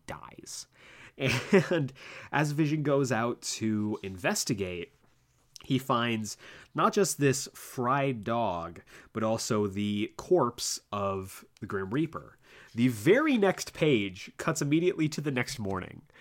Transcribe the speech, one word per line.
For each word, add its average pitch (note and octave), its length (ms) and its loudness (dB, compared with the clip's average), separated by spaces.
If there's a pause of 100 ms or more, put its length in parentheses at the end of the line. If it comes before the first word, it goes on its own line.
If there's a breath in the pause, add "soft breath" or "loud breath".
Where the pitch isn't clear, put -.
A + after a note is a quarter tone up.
dies. - 680 -14
<laughs> - 60 -20 (960 loud breath)
And D3+ 200 0 (400 loud breath)
as D3 200 2
Vision D3+ 320 0
goes C#3 280 2
out A#2 300 0
to G#2+ 640 -2
investigate, F#2+ 920 -4 (680)
he C3 160 0
finds A#2 580 -2 (380 loud breath)
not F#3 180 2
just G3 260 2
this C3+ 360 2
fried C3 680 -2
dog, F2+ 580 -2 (320 loud breath)
but G#2+ 100 -2
also A2 420 2
the G#2 500 -2
corpse - 640 0 (120)
of G2 520 -4 (160)
the A2 60 -8
Grim F#2+ 240 -4
Reaper. C#3+ 480 -4 (380 loud breath)
The B2 140 4
very A3 460 4
next G3 380 2
page G#2 640 0
cuts D#3+ 240 -2
immediately D#3 480 2
to - 100 -4
the D3 120 -2
next B2 260 -2
morning, F#2+ 460 -6 (180 loud breath)